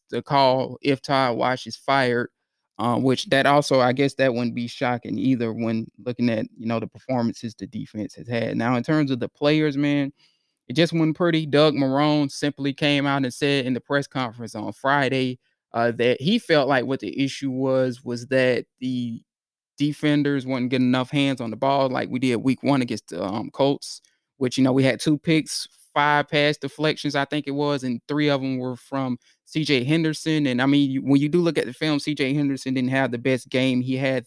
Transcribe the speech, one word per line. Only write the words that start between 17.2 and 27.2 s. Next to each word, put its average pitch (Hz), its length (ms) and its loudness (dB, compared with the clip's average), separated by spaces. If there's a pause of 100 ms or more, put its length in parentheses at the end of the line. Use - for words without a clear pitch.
was, 131 540 0
was 120 240 -8
that 127 380 2 (140)
the 123 420 -4 (560)
defenders 143 680 2
wasn't 127 240 -2
getting 127 180 2
enough 127 220 2
hands 139 320 0
on 113 80 -6
the 110 80 -8
ball 135 320 2
like 127 200 -4
we 123 100 -4
did 123 180 2
week 127 260 0
one 135 180 2
against 120 280 -6
the, 87 140 -6
um, 101 280 -6
Colts, - 500 -2 (360)
which, 127 200 -2
you 131 60 4
know, 131 80 4
we 135 120 4
had 131 160 2
two 151 180 2
picks, - 500 -2 (260)
five 147 360 2
pass 147 280 2
deflections, 147 580 -4
I 143 100 0